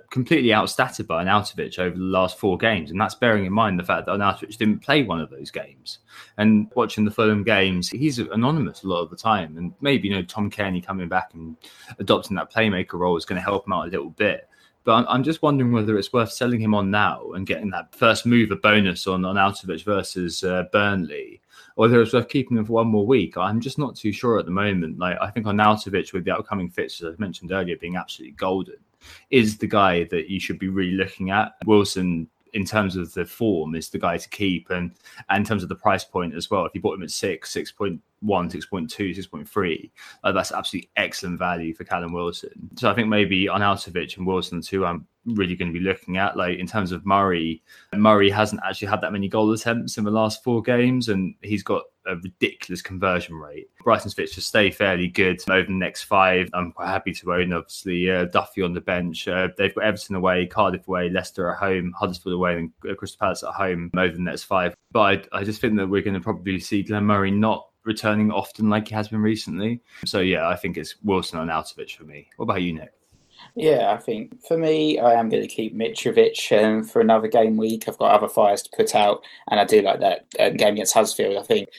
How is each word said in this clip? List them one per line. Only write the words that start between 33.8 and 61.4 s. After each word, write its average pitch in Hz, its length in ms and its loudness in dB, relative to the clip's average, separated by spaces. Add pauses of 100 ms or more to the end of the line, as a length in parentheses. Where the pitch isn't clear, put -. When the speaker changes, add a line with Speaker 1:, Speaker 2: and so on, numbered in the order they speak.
Speaker 1:
the 95 100 -8
guy 87 160 0
to - 140 -10
keep, 92 400 -4
and, 90 240 -4 (340)
and 101 120 2
in 101 60 0
terms 101 180 -2
of 87 60 -10
the 101 60 -6
price 98 300 0
point 87 280 -4
as 85 160 -10
well. 92 160 0
If - 80 -8
you 95 60 -8
bought 92 160 -2
him 95 80 -12
at 78 80 -12
six, - 400 -6
six - 220 -8
point 92 260 -6 (220)
one, 92 280 0
six 80 160 -10
point 85 240 -6
two, 95 240 -6
six 92 140 -12
point 76 200 -14
three, 92 440 -4 (320)
like, 98 100 0
that's 90 180 0
absolutely - 440 -8
excellent 90 420 -4
value 85 380 -4
for 90 80 -16
Callum 87 300 -6
Wilson. 87 360 -6 (260)
So 117 140 0
I 98 60 0
think 110 140 0
maybe 98 360 2
Arnautovic 92 720 -2
and 90 80 -6
Wilson, 90 340 -2
the 80 60 -10
two 95 220 -2
I'm 87 180 -6 (200)
really 98 300 -2
gonna 87 160 -6
be 87 80 -6
looking 92 380 -2
at. 95 180 0
Like, 90 220 -2
in 90 80 -6
terms 95 260 -4
of 85 140 -8
Murray, 90 560 2 (320)
Murray 101 380 6
hasn't 107 340 0
actually 95 220 -4
had 101 140 -2
that 87 120 -4
many 98 140 -4
goal 107 240 2
attempts 117 480 -4
in 107 40 -2
the 104 60 -2
last 110 340 0
four 117 200 0
games, 123 460 2
and 95 340 -2
he's 101 180 -2
got 95 220 -2 (240)
a 92 80 -4
ridiculous 90 680 -6
conversion 90 540 -2
rate. 76 340 -16 (140)
Brighton's 104 320 0
fixtures - 320 -8
stay 101 240 4
fairly 90 380 0
good 90 380 2
over 92 200 4
the 95 60 -4
next 92 320 -6
five. 92 500 4
I'm 87 160 -4
quite 87 160 -8
happy 95 260 -4
to 87 200 -6
own, 90 200 0
obviously, 90 560 -4
uh, 90 160 2
Duffy 92 380 -2
on 87 100 -2
the 85 80 -6
bench. 90 460 -4
Uh, 92 220 0 (100)
they've 95 160 0
got 98 80 -2
Everton 104 320 -2
away, 90 320 0
Cardiff 92 400 -2
away, 90 240 -2
Leicester 90 400 -4